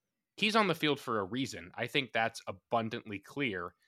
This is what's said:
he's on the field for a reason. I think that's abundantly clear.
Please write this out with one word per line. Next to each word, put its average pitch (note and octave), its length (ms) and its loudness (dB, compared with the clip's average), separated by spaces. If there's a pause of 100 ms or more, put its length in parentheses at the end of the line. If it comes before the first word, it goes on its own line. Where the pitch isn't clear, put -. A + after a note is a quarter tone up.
(360)
he's G#3+ 180 2
on G#3+ 140 6
the D#3+ 80 2
field C#3+ 240 2
for A2+ 180 -2
a G2 60 0
reason. G2+ 520 -4
I A2+ 120 -4
think C3+ 240 0
that's A2+ 340 0
abundantly A2 720 -4
clear. F#2+ 560 -6 (140)